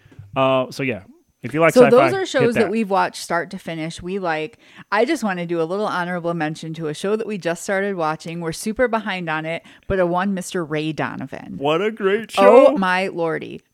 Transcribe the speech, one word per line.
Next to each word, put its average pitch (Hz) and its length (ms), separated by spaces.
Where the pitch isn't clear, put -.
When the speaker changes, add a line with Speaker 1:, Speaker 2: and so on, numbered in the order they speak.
Speaker 1:
Uh, 131 360
so 135 100
yeah, 113 220
if 120 120
you 151 60
like 160 140
Speaker 2:
So 254 80
Speaker 1:
sci-fi, - 80
Speaker 2:
those 240 240
are 381 60
Speaker 1:
hit 359 100
Speaker 2:
shows 247 260
that 240 60
Speaker 1:
that. 190 100
Speaker 2:
we've 220 180
watched 180 320
start 170 300
to 190 60
finish. 165 440
We 180 160
like, 156 420
I 214 100
just 254 220
wanna 180 200
do 170 160
a - 40
little 196 220
honorable 175 460
mention 160 420
to 165 120
a 151 60
show 202 240
that 220 100
we 214 100
just 165 260
started 196 340
watching. 160 420
We're 165 140
super 220 340
behind 202 420
on 156 160
it, 165 180
but 196 120
a 180 60
one 180 280
Mister 180 300
Ray 156 300
Donovan. - 640
Speaker 1:
What 151 240
a 214 100
great 214 400
show. 220 360
Speaker 2:
Oh - 100
my 185 300
lordy. 160 540